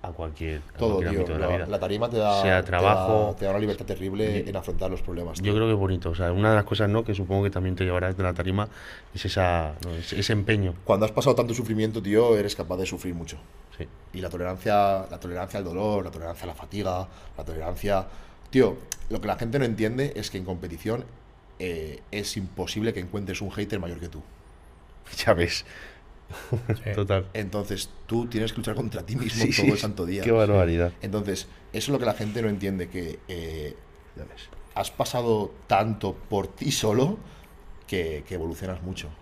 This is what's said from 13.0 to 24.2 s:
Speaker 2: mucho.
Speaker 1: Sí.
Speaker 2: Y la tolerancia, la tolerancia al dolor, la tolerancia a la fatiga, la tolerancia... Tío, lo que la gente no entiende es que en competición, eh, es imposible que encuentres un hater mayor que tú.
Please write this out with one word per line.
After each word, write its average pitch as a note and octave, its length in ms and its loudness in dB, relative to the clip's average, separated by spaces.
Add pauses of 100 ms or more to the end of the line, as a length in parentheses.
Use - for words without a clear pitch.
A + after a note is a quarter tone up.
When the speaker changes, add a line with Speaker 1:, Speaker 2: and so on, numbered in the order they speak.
Speaker 2:
mucho. E2+ 240 -8 (400)
Speaker 1:
Sí. F2 100 -8 (240)
Speaker 2:
Y F#2 80 -10
la F2+ 80 -6
tolerancia, F#2+ 840 2
la F2 80 -10
tolerancia F2+ 400 -6
al G2 60 -4
dolor, F#2+ 400 0
la E2 60 -8
tolerancia E2 340 -10
a - 40 -8
la F2 60 -10
fatiga, F#2 540 -4 (300)
la D2+ 60 -8
tolerancia... F2 600 -2 (440)
Tío, A#2 260 6 (320)
lo A2 140 -2
que G#2+ 40 -4
la G2 100 0
gente A#2 220 -2
no B2+ 60 4
entiende A#2 520 0
es G#2 140 -6
que G#2 60 -8
en F#2 80 -4
competición, F2+ 600 -4 (520)
eh, D#2+ 520 -6
es G2+ 260 -4
imposible G#2 560 -4
que G2 80 -4
encuentres F#2 400 -6
un G2+ 100 -6
hater G#2 300 -4
mayor E2+ 200 -8
que E2+ 100 -10
tú. D2+ 180 -14